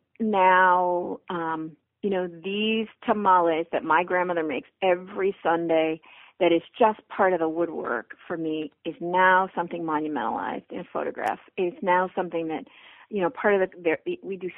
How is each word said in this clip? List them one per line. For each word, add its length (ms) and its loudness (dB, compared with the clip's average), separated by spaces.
now, 920 4
um, 440 -6
you 80 -2
know, 180 -2
these 600 -2
tamales 680 2
that 100 -2
my 220 2
grandmother 380 0
makes 260 -6
every 600 0
Sunday 560 0
that 140 4
is 80 2
just 300 2
part 240 2
of 60 2
the 100 0
woodwork 600 -4
for 120 -8
me 340 -6
is 160 -8
now 520 4
something 300 -6
monumentalized 880 -4
in 80 -10
a 40 -10
photograph. 460 -4
It's 240 -2
now 340 2
something 320 -4
that, 160 -6
you 120 -4
know, 100 0
part 240 2
of 60 4
the, 100 -20
there, 160 0
we 160 -10
do 200 -8